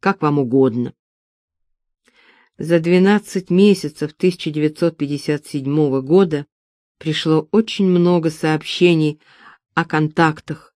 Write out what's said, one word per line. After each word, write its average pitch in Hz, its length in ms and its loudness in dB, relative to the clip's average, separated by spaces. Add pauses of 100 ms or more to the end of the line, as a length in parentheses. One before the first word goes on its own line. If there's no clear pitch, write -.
как 190 220 -4
вам 147 180 0
угодно". 123 520 0 (1600)
За 165 220 0
двенадцать 185 720 0
месяцев 180 600 2
тысяча 180 400 -4
девятьсот 151 440 -2
пятьдесят 143 480 -6
седьмого 139 560 -2
года 156 460 0 (520)
пришло 156 520 -2
очень 214 360 0
много 175 440 2
сообщений 156 920 -2 (540)
о 165 100 -2
контактах. 156 920 -2